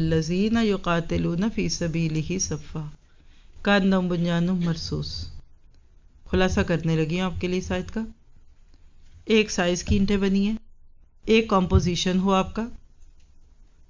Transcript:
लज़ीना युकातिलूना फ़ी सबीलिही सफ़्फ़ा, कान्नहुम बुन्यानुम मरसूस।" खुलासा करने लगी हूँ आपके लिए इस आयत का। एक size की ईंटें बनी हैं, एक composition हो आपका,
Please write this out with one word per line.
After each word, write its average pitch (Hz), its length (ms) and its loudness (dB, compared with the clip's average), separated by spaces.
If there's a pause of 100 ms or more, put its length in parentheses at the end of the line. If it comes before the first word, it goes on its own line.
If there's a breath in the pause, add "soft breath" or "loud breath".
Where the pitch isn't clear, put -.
लज़ीना 180 560 2
युकातिलूना 170 840 0
फ़ी 185 220 -2
सबीलिही 165 680 -2
सफ़्फ़ा, 151 500 -8 (720 soft breath)
कान्नहुम 190 440 4
बुन्यानुम 175 560 0
मरसूस।" 151 440 -4 (1160)
खुलासा 185 400 2
करने 165 320 0
लगी 160 220 -2
हूँ 185 60 -2
आपके 180 220 -4
लिए 180 120 -2
इस 185 120 -6
आयत 185 180 -4
का। 226 160 -6 (1200)
एक 214 220 4
size 180 320 0
की 208 120 0
ईंटें 202 260 2
बनी 196 240 2
हैं, 220 120 -2 (680)
एक 226 240 4
composition 180 720 2
हो 196 140 2
आपका, 190 340 0 (1200)